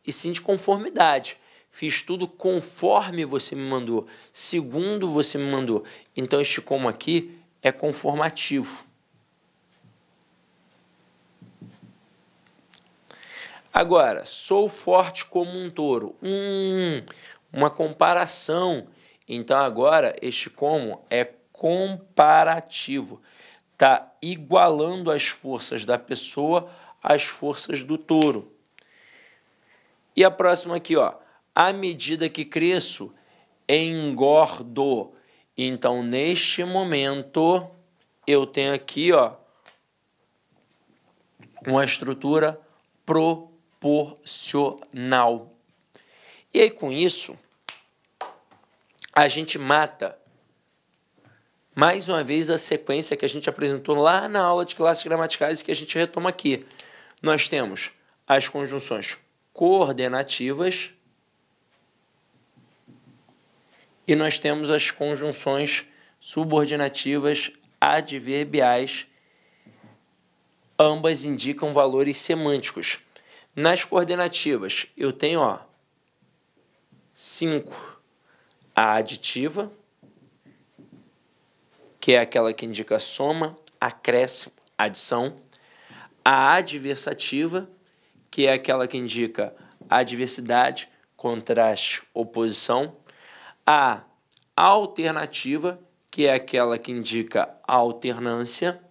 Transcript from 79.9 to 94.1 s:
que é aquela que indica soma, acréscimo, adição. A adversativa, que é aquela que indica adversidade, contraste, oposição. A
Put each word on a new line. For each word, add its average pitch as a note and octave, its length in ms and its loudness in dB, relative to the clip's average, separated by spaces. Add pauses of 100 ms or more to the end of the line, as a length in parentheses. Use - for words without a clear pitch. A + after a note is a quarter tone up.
que C3 140 4
é A#2+ 60 8
aquela A2+ 340 2
que - 120 -8
indica A2 340 -4
soma, D#3+ 580 -4 (240)
acréscimo, B2 720 0 (240)
adição. C3+ 580 -2 (880)
A C3+ 300 6
adversativa, D3 1160 -4 (640)
que C#3 140 2
é C3+ 80 6
aquela C3 340 0
que C3 100 -8
indica A2+ 560 -4 (360)
adversidade, B2 960 0 (300)
contraste, A2+ 840 -2 (100)
oposição. A#2 800 -2 (720)
A C3 380 4 (520)